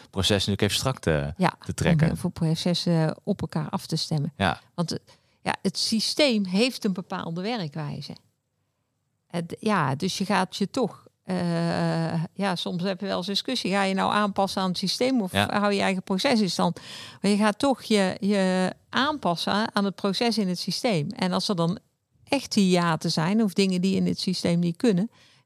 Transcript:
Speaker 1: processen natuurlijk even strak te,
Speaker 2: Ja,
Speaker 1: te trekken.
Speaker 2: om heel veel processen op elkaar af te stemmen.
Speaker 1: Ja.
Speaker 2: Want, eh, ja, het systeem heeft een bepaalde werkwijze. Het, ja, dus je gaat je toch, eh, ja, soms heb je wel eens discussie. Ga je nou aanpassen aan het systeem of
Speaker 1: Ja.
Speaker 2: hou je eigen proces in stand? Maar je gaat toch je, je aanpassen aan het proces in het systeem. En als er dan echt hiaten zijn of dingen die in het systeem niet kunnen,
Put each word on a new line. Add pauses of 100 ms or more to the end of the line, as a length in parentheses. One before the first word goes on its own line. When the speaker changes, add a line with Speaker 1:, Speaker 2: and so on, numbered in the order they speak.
(100)
Speaker 1:
processen
natuurlijk
even
strak
te,
Speaker 2:
Ja, (100)
Speaker 1:
te
trekken.
Speaker 2:
om
heel
veel
processen
op
elkaar
af
te
stemmen.
Speaker 1:
Ja. (140)
Speaker 2:
Want,
eh, (440)
ja,
het
systeem
heeft
een
bepaalde
werkwijze. (1120)
Het,
ja,
dus
je
gaat
je
toch, (180)
eh, (100)
ja,
soms
heb
je
wel
eens
discussie.
Ga
je
nou
aanpassen
aan
het
systeem
of
Speaker 1:
Ja.
Speaker 2:
hou
je
eigen
proces
in
stand? (420)
Maar
je
gaat
toch
je,
je (160)
aanpassen
aan
het
proces
in
het
systeem.
En
als
er
dan (500)
echt
hiaten
zijn
of
dingen
die
in
het
systeem
niet
kunnen, (360)